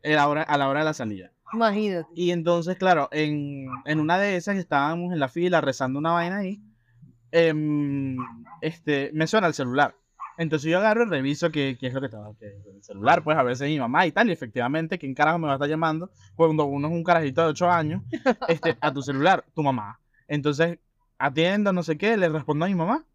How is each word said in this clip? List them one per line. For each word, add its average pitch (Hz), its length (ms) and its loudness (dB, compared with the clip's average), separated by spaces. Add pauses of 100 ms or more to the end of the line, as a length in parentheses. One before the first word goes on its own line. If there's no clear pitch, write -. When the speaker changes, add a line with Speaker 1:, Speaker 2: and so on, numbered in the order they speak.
Speaker 1:
en 151 140 0
la 147 140 4
hora, 151 140 0
a 147 140 0
la 135 120 2
hora 139 100 0
de 156 60 2
la 156 80 0
salida. 104 380 -8 (220)
Speaker 2:
Imagínate. 208 640 0
Speaker 1:
Y 175 160 0
entonces, 170 460 0
claro, 170 340 4
en, 147 560 -4 (180)
en 156 140 0
una 160 180 2
de 196 200 0
esas 196 180 -4
que 190 60 -4
estábamos 165 500 -2
en 170 80 -4
la 135 80 0
fila 170 320 0
rezando 135 400 -2
una 165 140 0
vaina 175 240 -2
ahí, 202 240 -6 (720)
em, 147 880 0 (440)
este, 147 520 -4
me 156 140 0
suena 208 200 2
el 151 60 2
celular. 135 420 0 (420)
Entonces 156 320 -2
yo 170 80 4
agarro 220 260 4
y 220 60 0
reviso 151 420 0
qué, 139 280 -2
qué 127 80 -6
es 123 80 -6
lo 135 40 -2
que 135 80 -4
estaba, 107 320 -14
qué 110 80 -20
es 101 180 -20 (100)
el 101 80 -20
celular, 107 400 2
pues 156 140 2
a 135 60 4
veces 127 240 0
mi 151 120 0
mamá 135 260 2
y 156 60 0
tal, 214 180 2
y 170 40 0
efectivamente, 147 680 -4
¿quién 135 160 -8
carajo 156 240 2
me 160 80 -2
va 139 60 0
a - 20 2
estar 143 120 -2
llamando 160 440 -2 (240)
cuando 156 300 4
uno 143 240 -2
es 170 40 -2
un 170 100 -2
carajito 165 380 2
de 165 60 4
ocho 175 220 0
años? 165 420 0
Speaker 2:
<laughs> 254 360 -2
Speaker 1:
Este, 165 320 0
a 147 140 0
tu 139 80 -6
celular, 143 420 2 (120)
tu 156 80 -2
mamá. 117 360 -2 (280)
Entonces 147 500 0 (400)
atiendo, 190 560 2
no 180 80 0
sé 156 160 -2
qué, 214 200 2
le 175 120 2
respondo 151 360 -2
a - 20 -2
mi 196 80 0
mamá 208 280 -2 (120)